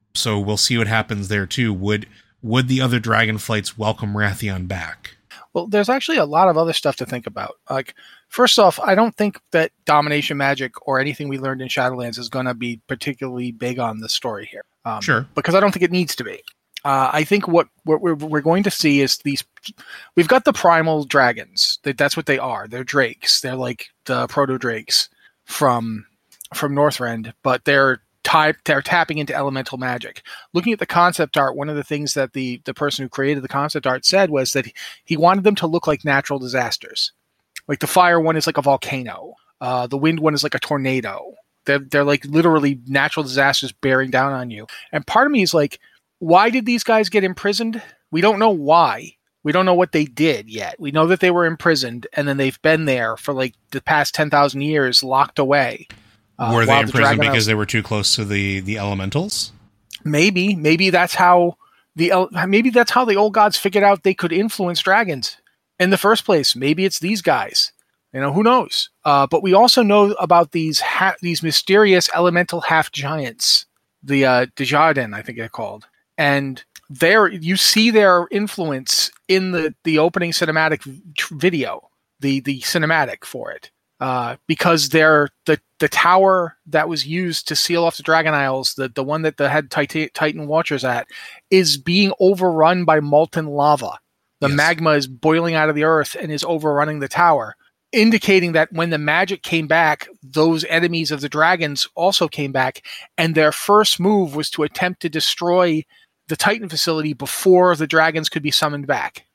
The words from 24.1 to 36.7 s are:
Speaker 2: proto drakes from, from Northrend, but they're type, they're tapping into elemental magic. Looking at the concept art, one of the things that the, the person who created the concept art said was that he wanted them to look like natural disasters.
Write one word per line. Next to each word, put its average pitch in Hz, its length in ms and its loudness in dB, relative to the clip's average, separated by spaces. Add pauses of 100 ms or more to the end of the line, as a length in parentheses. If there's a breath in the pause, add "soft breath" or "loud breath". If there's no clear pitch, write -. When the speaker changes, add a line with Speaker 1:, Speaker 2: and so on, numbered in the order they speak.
Speaker 2:
proto 131 320 -2
drakes 117 500 -4 (360 soft breath)
from, 117 600 -2 (480)
from 143 200 -4
Northrend, 117 600 -2 (100)
but 127 200 -2
they're 139 380 2 (220)
type, 156 400 2
they're 139 180 0
tapping 165 360 -2
into 143 160 -6
elemental 135 440 -6
magic. 123 440 -8 (320 loud breath)
Looking 180 180 -2
at 208 80 -4
the 180 60 -6
concept 175 500 0
art, 135 200 0
one 143 120 -6
of 151 80 -8
the 143 80 -6
things 147 300 -6
that 135 180 -2
the, 127 320 -8
the 135 100 -8
person 143 300 -4
who 127 40 -10
created 139 360 -2
the 123 40 -10
concept 143 380 -4
art 127 180 -2
said 185 260 2
was 135 220 -2
that 135 140 -2 (380 loud breath)
he 170 120 -2
wanted 180 280 4
them 208 120 4
to 180 120 -2
look 170 180 -2
like 151 180 -2
natural 139 360 0
disasters. 123 720 -6 (560)